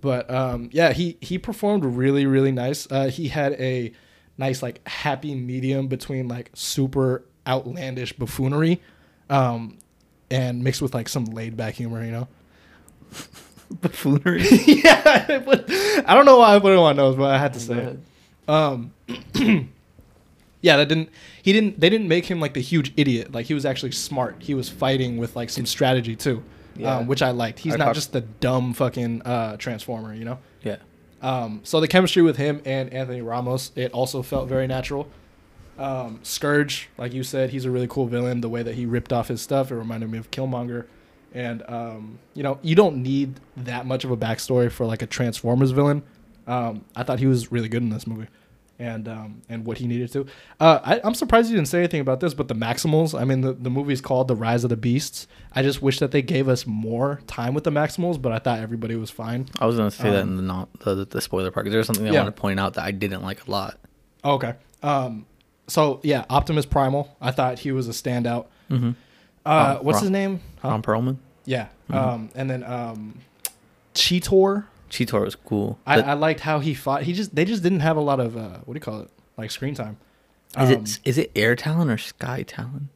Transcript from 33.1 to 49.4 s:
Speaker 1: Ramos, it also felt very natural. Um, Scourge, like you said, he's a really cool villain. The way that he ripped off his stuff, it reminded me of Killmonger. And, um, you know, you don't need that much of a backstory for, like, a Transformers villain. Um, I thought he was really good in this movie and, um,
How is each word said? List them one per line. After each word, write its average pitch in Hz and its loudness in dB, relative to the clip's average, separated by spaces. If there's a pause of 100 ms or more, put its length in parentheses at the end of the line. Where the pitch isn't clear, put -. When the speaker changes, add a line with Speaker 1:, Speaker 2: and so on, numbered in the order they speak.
Speaker 1:
Ramos, 123 -4
it 127 -4
also 127 -2
felt 131 -6
very 131 0
natural. 139 -6 (720)
Um, 131 -8
Scourge, 147 -2
like 123 -8
you 131 -6
said, 131 -2
he's 135 -6
a 127 -2
really 123 0
cool 123 -2
villain. 120 -2
The 117 -4
way 117 -4
that 117 -6
he 123 -6
ripped 117 -2
off 117 0
his 117 -6
stuff, 135 -2
it 127 -6
reminded 113 -6
me 113 -6
of 113 -10
Killmonger. 120 -6 (460)
And, 117 -8
um, 113 -10 (160)
you 147 -10
know, 139 -4
you 160 2
don't 170 4
need 135 -2 (160)
that 123 -8
much 127 -4
of 131 -8
a 120 0
backstory 117 0
for, 123 -4
like, 110 -4
a - -6
Transformers 120 0
villain. 143 2 (460)
Um, 120 -4 (120)
I 120 -6
thought 123 -2
he 131 2
was 123 2
really 117 -2
good 117 0
in 117 0
this 113 -6
movie 113 -8 (520)
and, 113 -8
um, 110 -14